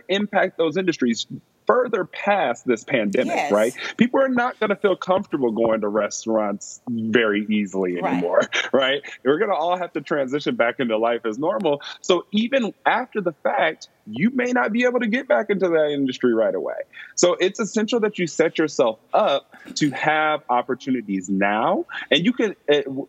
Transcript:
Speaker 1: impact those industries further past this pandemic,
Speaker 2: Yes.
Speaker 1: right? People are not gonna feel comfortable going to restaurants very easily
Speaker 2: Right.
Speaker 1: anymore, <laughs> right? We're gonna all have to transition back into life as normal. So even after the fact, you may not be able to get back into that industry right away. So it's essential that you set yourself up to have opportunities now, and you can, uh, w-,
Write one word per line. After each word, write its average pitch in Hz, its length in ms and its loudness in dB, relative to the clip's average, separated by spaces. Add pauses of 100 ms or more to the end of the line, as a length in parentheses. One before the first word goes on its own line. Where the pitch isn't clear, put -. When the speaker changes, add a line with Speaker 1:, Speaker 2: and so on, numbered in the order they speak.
Speaker 1:
impact 196 500 0
those 165 200 0
industries 151 500 0 (400)
further 226 380 2
past 170 600 -2
this 117 180 0
pandemic, 113 520 0
Speaker 2:
Yes. - 160 -2
Speaker 1:
right? 110 220 2 (220)
People 247 240 2
are 269 80 4
not 247 320 -2
gonna 202 160 0
feel 190 200 0
comfortable 180 560 -2
going 110 300 0
to 107 60 -2
restaurants 107 1000 -2
very 110 600 0
easily 95 520 -2
Speaker 2:
Right. 143 120 -2
Speaker 1:
anymore, 107 280 2 (160)
<laughs> - 160 -4
right? 135 280 2 (220)
We're 143 140 2
gonna 202 160 0
all 175 240 0
have 175 160 -6
to 156 80 -4
transition 143 540 -2
back 120 240 0
into 113 180 0
life 117 280 0
as 110 120 -4
normal. 156 440 -2 (200)
So 180 300 0
even 226 420 0 (120)
after 214 360 0
the 170 100 -2 (120)
fact, 160 460 -2 (180)
you 143 240 0
may 247 200 -2
not 247 220 0
be 240 120 2
able 247 160 2
to 240 60 -2
get 254 200 -2
back 214 240 2
into 185 180 0
that 156 220 2
industry 131 420 2
right 107 220 2
away. 71 180 -4 (420)
So 175 240 4
it's 190 200 0
essential 220 400 0
that 214 180 -2
you 180 80 0
set 160 320 0
yourself 147 420 2 (140)
up 170 420 0 (200)
to 147 160 0
have 151 580 0
opportunities 120 800 -2
now, 107 560 0 (240)
and 160 160 2
you 240 80 2
can, 220 220 -2 (140)
uh, 147 120 4
w-, 135 280 -8